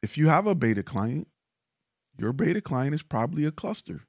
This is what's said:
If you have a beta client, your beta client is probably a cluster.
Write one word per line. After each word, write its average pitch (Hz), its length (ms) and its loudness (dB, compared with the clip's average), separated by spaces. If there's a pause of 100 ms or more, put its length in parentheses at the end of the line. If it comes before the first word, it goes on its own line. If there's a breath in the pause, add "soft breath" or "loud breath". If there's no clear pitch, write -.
If - 160 -6
you 151 120 6
have 175 180 6
a 202 80 2
beta 113 280 2
client, 117 440 -4 (880)
your 110 140 -2
beta 170 300 0
client 135 340 -2
is 160 80 -6
probably 147 400 -2
a 156 80 0
cluster. - 580 -10